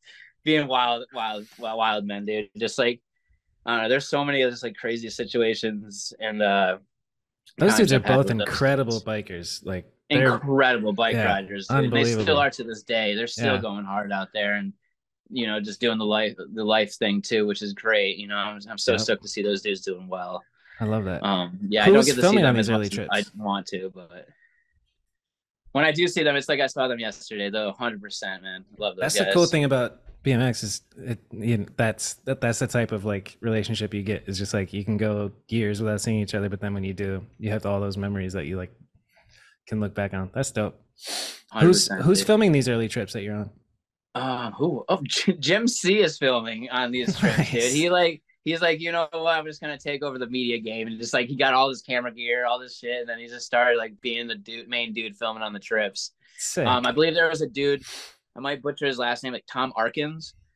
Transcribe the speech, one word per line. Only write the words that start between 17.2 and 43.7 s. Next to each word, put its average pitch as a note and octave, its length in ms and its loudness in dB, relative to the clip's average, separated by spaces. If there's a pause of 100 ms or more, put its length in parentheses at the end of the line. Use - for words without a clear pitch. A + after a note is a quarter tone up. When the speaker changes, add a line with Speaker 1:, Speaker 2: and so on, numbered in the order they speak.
Speaker 1:
too, G#2+ 240 2
which G2+ 160 -2
is G#2 100 -6
great. G2 460 0
You G#2 80 -12
know, G2+ 100 -6
I'm, G#2 320 -6
I'm A2 80 -12
so A#2+ 160 0
Speaker 2:
Yep. A2 80 2
Speaker 1:
stoked A2 220 0
to G2+ 60 -14
see - 140 -6
those G2+ 200 0
dudes G2 180 -4
doing F#2 280 -8
well. F2+ 340 -8 (380)
Speaker 2:
I A#2 40 0
love G#2+ 220 0
that. F2+ 160 -4
Speaker 1:
Um, F#2 460 -2
yeah, G#2 160 4
Speaker 2:
Who G2 60 12
Speaker 1:
I - 20 10
don't G2+ 60 10
Speaker 2:
was A2+ 80 8
Speaker 1:
get C#3 100 4
to B2 40 0
see - 60 6
Speaker 2:
filming G3 180 8
on C#3 40 8
Speaker 1:
them B2 80 6
Speaker 2:
these G#2+ 120 4
Speaker 1:
as A#2 60 2
Speaker 2:
early G#2+ 120 0
Speaker 1:
much G2+ 120 -4
as G2+ 260 -2
Speaker 2:
trips? - 140 -12
Speaker 1:
I G#2+ 40 -10
want G2 260 -2
to, F#2 260 -8
but F2+ 320 -20 (1500)
when C#3+ 120 2
I D#3 80 4
do E3+ 160 2
see F3 140 -2
them, D3 140 4
it's C#3 120 -4
like C#3 120 0
I - 60 4
saw C3 220 -2
them B2 100 -4
yesterday, G#2+ 520 -8
though. G#2 220 -4
Hundred A2 300 -6
percent, F#2+ 400 -10
man. F#2+ 220 -14 (120)
Love G2+ 200 -4
those F#2 60 -6
Speaker 2:
That's D3 160 0
the F#3+ 60 2
Speaker 1:
guys. F#3+ 100 2
Speaker 2:
cool F3 120 6
thing D#3+ 180 2
about C3 360 0 (220)
B C3 100 2
M A#2+ 100 4
X B2+ 200 0
is G#2 200 -6 (160)
it, B2 200 -8 (140)
you A2+ 260 0
know, G2 80 -2 (100)
that's, - 380 -2 (100)
that, C3 160 -4
that's A#2 180 0
the C3+ 80 0
type A2+ 260 0
of, G2+ 120 -4
like, G2+ 360 -6
relationship G#2+ 540 -2
you G2+ 80 -4
get. G2 260 -4
Is G2 100 -6
just, G2 140 -4
like, G2 200 -2
you G2+ 120 -6
can G#2+ 140 0
go G#2 340 0 (160)
years G#2 320 0
without G#2+ 220 0
seeing A2 180 0
each G2+ 140 -4
other, G2+ 160 -2
but F#2+ 100 -8
then G2+ 140 -4
when G2 100 -4
you G2 80 -4
do, F#2+ 320 -6 (140)
you G#2 120 -4
have G#2+ 140 -2
all G2+ 160 0
those G2 160 -2
memories G2 380 -4
that F2+ 120 -4
you, F2 120 -6
like, F2+ 140 -10 (920)
can A2 140 -4
look G2+ 140 -4
back G2+ 180 -4
on. F#2 220 -6
That's C3 160 -4
dope. - 280 -4 (720)
Speaker 1:
Hundred C3 160 6
Speaker 2:
Who's, F#3 220 6
Speaker 1:
percent, G2 160 -4
Speaker 2:
who's F#3 140 6
Speaker 1:
dude. G3 80 0
Speaker 2:
filming G#3+ 260 6
these C3+ 160 4
early A#2 200 2
trips G#2+ 260 -4
that G#2+ 80 -6
you're G#2 140 -6
on? G2+ 140 -6 (640)